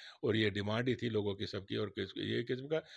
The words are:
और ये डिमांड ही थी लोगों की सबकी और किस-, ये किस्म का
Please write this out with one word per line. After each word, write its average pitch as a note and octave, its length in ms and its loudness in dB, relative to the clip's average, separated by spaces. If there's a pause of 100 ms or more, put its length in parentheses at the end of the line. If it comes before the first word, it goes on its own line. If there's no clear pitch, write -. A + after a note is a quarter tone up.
(240)
और A2 120 4
ये G#2+ 140 6
डिमांड G#2 380 0
ही B2 60 4
थी A#2+ 140 -2
लोगों G#2 260 2
की G2+ 120 -6
सबकी G#2+ 300 -4
और G#2+ 120 0
किस-, G2+ 300 -6
ये A2 240 0
किस्म B2+ 240 -2
का D#3 160 0 (140)